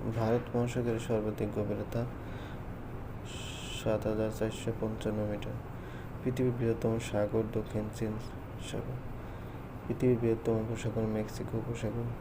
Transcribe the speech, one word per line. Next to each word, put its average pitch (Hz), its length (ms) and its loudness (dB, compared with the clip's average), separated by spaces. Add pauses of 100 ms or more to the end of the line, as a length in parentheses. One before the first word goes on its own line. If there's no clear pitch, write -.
(180)
ভারত 117 340 4
মহাসাগরের 120 540 2
সর্বাধিক 110 500 2
গভীরতা 104 460 0 (1800)
সাত 107 280 2
হাজার 110 320 2
চারশো 110 320 0 (100)
পঞ্চান্ন 110 380 0 (120)
মিটার। 117 260 -4 (640)
পৃথিবীর 127 400 2
বৃহত্তম 113 340 4 (180)
সাগর 107 420 4
দক্ষিণ 107 320 0 (120)
চীন 110 160 0 (560)
সাগর। - 280 -4 (840)
পৃথিবীর 123 400 4
বৃহত্তম 113 400 4
উপসাগর 113 420 0 (120)
মেক্সিকো 110 460 -2
উপসাগর। 117 460 -2 (120)